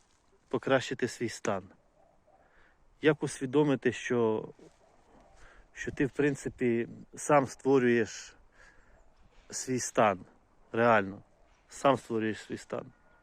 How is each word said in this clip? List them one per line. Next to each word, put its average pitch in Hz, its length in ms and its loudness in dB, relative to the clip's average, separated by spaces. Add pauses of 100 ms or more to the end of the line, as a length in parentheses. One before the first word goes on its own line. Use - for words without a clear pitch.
(480)
покращити 127 600 -2
свій 117 220 -6
стан? 98 400 -6 (1300)
Як 151 220 2
усвідомити, 135 680 0
що, 110 580 -2 (1200)
що - 180 -10
ти, 147 140 -2
в 123 60 -4
принципі, 123 760 -2 (280)
сам 139 320 2
створюєш 120 880 0 (1120)
свій 127 300 -4
стан? 104 460 0 (460)
Реально. 107 520 2 (460)
Сам 135 280 2
створюєш 110 420 -4
свій - 180 -12
стан. - 280 -10 (380)